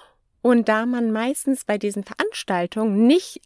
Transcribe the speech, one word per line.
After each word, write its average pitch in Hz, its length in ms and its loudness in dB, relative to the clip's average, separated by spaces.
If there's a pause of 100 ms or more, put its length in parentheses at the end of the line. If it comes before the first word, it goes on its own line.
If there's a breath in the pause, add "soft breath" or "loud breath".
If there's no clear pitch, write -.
(440 loud breath)
Und 233 260 4
da 220 180 2
man 240 240 0
meistens 254 540 -2
bei 208 120 -2
diesen 202 260 -4
Veranstaltungen 214 1000 -2
nicht 320 400 2